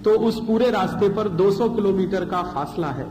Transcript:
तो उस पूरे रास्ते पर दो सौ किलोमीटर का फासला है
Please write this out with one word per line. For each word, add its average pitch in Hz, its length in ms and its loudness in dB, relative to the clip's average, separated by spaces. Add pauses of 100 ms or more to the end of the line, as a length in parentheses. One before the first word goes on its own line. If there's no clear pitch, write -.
तो 214 60 4
उस 220 360 2
पूरे 226 240 2
रास्ते 202 380 0
पर 208 200 -2
दो 185 220 2
सौ 226 180 0
किलोमीटर 190 560 0
का 175 180 -4
फासला 156 460 -6
है 127 220 -6